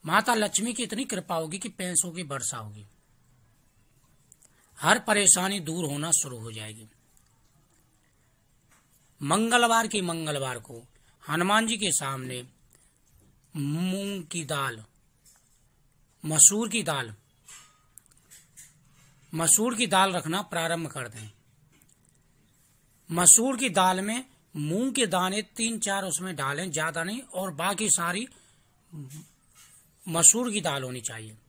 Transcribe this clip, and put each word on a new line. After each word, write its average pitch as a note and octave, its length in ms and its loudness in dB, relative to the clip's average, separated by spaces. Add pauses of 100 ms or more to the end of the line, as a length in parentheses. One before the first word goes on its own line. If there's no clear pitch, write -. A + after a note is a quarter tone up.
माता G#3+ 320 2
लक्ष्मी A3 380 0
की A#3+ 100 -4
इतनी A3 220 -4
कृपा F#3 300 -4
होगी D#3+ 240 -4
कि A3 100 -10
पैसों F3+ 420 -2
की F3 120 -8
वर्षा C3+ 340 -6
होगी, G#2 280 -14 (1900)
हर G3 200 4
परेशानी G3 600 4
दूर D#3+ 260 -4
होना D3 260 -2
शुरू C3 280 -2
हो A2+ 120 -10
जाएगी। G#2+ 360 -14 (2250)
मंगलवार A3+ 680 4
की G#3 140 -2
मंगलवार D3+ 580 -4
को A#2 220 -16 (420)
हनुमान F#3+ 440 2
जी A3 100 -2
के F#3+ 140 0
सामने C3 520 -4 (1120)
मूंग F#3 680 -4
की E3 220 -8
दाल, C3 380 -4 (1400)
मसूर F#3+ 460 6
की A3 140 0
दाल, C3+ 300 -4 (2250)
मसूर F#3+ 420 4
की A3+ 120 0
दाल F#3+ 260 4
रखना F3 280 -2
प्रारंभ E3 460 -4
कर C3 200 -8
दें। A2 220 -14 (1800)
मसूर G3 480 6
की B3 120 0
दाल F#3 320 4
में A3+ 240 -4 (300)
मूंग F3+ 380 -2
के A#3+ 140 2
दाने F#3 340 0 (160)
तीन A3+ 220 -4
चार G3 240 -2
उसमें F#3 320 -6
डालें, C#3+ 360 -4
ज्यादा D#3 320 -2
नहीं, G#3+ 180 -6
और F#3 320 -8
बाकी F#3+ 360 -2
सारी F3+ 380 0 (1800)
मसूर F#3 460 4
की G3+ 100 -2
दाल C#3+ 220 -2
होनी B2+ 180 -8
चाहिए। A2 360 -12 (120)